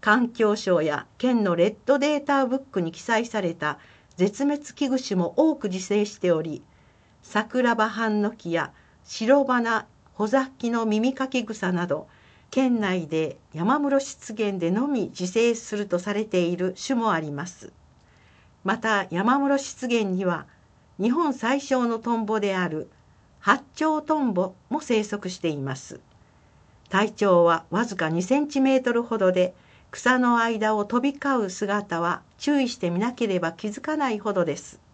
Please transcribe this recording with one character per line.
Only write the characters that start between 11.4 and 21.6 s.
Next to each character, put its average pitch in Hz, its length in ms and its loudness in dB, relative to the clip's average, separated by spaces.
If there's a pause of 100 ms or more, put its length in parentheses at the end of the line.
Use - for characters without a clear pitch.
草 208 280 -4
な 180 160 -2
ど、 156 200 -4 (440)
県 254 280 2
内 185 280 -2
で 160 300 -2 (140)
山 202 280 0
室 277 200 2
湿 - 360 -12
原 208 240 -2
で 170 100 0
の 214 160 0
み 262 200 -2
自 - 200 -8
生 226 300 2
す 233 200 -10
る 208 120 -4
と 180 100 -2
さ 190 160 -4
れ 208 100 -2
て 196 180 0
い 170 140 0
る 185 200 -4
種 - 200 -4
も 226 160 0
あ 170 80 0
り 151 120 -6
ま 143 160 -8
す。 - 260 -20 (920)
ま 202 140 -2
た、 214 320 0
山 214 300 2
室 277 180 2
湿 269 300 -8
原 233 160 2
に 190 200 -2
は 175 220 -2 (540)
日 208 100 2
本 294 240 0
最 262 260 -2
小 254 280 0